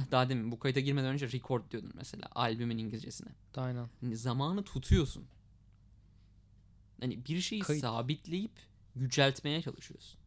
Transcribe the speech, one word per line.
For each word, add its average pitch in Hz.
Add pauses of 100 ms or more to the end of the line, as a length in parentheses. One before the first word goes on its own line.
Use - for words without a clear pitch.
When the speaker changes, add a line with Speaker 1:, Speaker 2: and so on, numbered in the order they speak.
(120)
Speaker 1:
daha 127
demin 117
bu 117
kayıta 135
girmeden 135
önce 139
record 123
diyordun 110
mesela -
albümün 117
İngilizcesine. 110 (280)
Speaker 2:
Aynen. 123 (120)
Speaker 1:
Hani 117
zamanı 139
tutuyorsun. - (1700)
Hani 123
bir 165
şeyi 214
Speaker 2:
Kayıt. 151
Speaker 1:
sabitleyip 139 (440)
yüceltmeye 139
çalışıyorsun. -